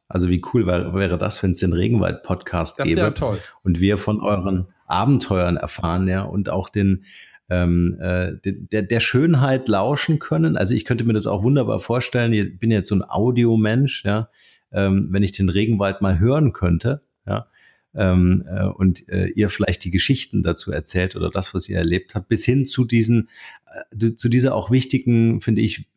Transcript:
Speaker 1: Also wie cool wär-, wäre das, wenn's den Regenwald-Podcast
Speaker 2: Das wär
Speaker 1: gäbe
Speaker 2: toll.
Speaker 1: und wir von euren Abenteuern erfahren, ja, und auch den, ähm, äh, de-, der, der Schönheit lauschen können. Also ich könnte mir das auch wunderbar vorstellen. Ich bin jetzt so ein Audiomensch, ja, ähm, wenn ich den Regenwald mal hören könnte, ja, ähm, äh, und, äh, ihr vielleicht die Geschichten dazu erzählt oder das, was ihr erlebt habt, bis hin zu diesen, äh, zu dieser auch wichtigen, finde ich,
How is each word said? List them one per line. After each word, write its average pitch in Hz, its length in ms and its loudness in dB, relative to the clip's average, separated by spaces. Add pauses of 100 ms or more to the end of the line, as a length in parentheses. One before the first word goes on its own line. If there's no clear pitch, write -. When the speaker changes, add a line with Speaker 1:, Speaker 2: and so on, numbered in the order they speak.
Speaker 1:
Also 90 220 0
wie 90 120 2 (120)
cool 117 120 4
wär-, 87 300 0
wäre 90 240 0
das, 98 240 -4
wenn's 92 160 0
den 87 140 0
Regenwald-Podcast 90 1080 -2
Speaker 2:
Das 139 100 -2
wär 160 60 2
Speaker 1:
gäbe 165 200 0
Speaker 2:
toll. 107 260 -4 (240)
Speaker 1:
und 87 160 0
wir 98 180 4
von 104 220 -2
euren 95 480 -2 (180)
Abenteuern 92 720 0
erfahren, 87 500 -2
ja, 92 160 0
und 98 280 -4
auch 92 180 -4
den, 98 360 0 (460)
ähm, 87 500 2
äh, 90 360 -2
de-, 98 320 -8
der, 107 140 -2
der 110 180 0
Schönheit 135 640 2
lauschen 131 540 0
können. 160 360 0
Also 101 180 0
ich 110 100 -2
könnte 120 200 -2
mir 113 100 2
das 107 120 -2
auch 98 160 -2
wunderbar 110 380 2
vorstellen. 120 520 -2
Ich 101 280 -2
bin 113 100 0
jetzt 104 200 0
so 104 40 -2
ein 95 80 0
Audiomensch, 117 1000 2
ja, 107 240 -2 (420)
ähm, 98 400 2
wenn 98 140 2
ich 95 80 0
den 98 160 0
Regenwald 98 520 0
mal 92 200 2
hören 131 320 4
könnte, 95 500 0 (240)
ja, 101 220 -4 (460)
ähm, 90 540 4
äh, 95 180 -2
und, 95 420 0
äh, 92 260 0
ihr 104 160 2
vielleicht - 340 -2
die 87 60 -8
Geschichten 98 520 0
dazu - 280 -4
erzählt 90 460 -2
oder 85 120 -2
das, - 240 -6
was 92 160 -6
ihr 95 80 -4
erlebt 87 380 -2
habt, - 140 -8
bis - 160 0
hin 127 220 0
zu 131 200 0
diesen, 113 420 2 (640)
äh, 113 240 -2
zu - 160 -2
dieser 123 240 2
auch 101 160 -4
wichtigen, 117 720 2
finde 110 180 0
ich, - 360 -2